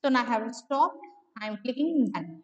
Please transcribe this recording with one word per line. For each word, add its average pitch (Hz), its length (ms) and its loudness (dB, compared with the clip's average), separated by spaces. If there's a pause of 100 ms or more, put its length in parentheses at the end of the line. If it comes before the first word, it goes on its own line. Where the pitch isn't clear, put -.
So 277 60 0
now 247 140 6
I - 20 -
have 226 280 -2
stopped. - 460 0 (420)
I 214 60 -10
am 214 160 -8
clicking 269 500 0
done. 165 300 -10